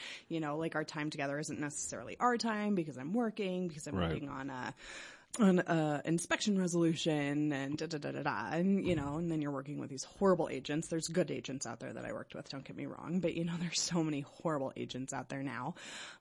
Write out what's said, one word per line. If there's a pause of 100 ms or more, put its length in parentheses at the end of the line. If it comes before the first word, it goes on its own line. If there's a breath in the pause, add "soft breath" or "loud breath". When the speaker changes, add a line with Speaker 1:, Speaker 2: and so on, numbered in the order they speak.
(280 loud breath)
Speaker 1:
you
know,
like,
our
time
together
isn't
necessarily
our
time
because
I'm
working,
because
I'm
Speaker 2:
Right.
Speaker 1:
working
on
a, (640 loud breath)
on
a
inspection
resolution
and
da,
da,
da,
da,
da.
And,
you
know,
and
then
you're
working
with
these
horrible
agents.
There's
good
agents
out
there
that
I
worked
with,
don't
get
me
wrong,
but,
you
know,
<laughs>
there's
so
many
horrible
agents
out
there
now, (460 loud breath)